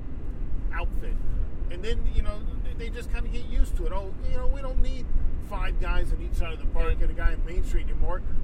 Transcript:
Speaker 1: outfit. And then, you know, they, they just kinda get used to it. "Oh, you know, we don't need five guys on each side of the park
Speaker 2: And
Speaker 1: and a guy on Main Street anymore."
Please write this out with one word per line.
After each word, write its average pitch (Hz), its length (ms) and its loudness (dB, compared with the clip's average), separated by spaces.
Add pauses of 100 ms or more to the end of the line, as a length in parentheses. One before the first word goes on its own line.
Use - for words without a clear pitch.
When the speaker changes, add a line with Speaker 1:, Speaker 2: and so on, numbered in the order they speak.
(720)
Speaker 1:
outfit. - 440 -2 (540)
And 170 120 -6
then, 233 200 0 (120)
you - 80 4
know, 208 160 0 (260)
they, - 200 -4
they 226 60 -6
just 240 220 -6
kinda 240 160 -2
get - 180 -2
used - 300 2
to - 100 -2
it. - 60 -2
"Oh, - 200 -4 (180)
you - 60 2
know, 247 100 2
we 269 140 4
don't - 200 2
need - 260 2 (420)
five - 320 -2
guys - 320 2
on - 100 -2
each 175 120 -6
side 165 180 -2
of - 80 -8
the - 60 -2
park - 260 2
Speaker 2:
And - 100 2
Speaker 1:
and - 80 4
a - 40 -2
guy 165 180 2
on - 120 -2
Main - 200 0
Street - 200 2
anymore." - 380 2 (220)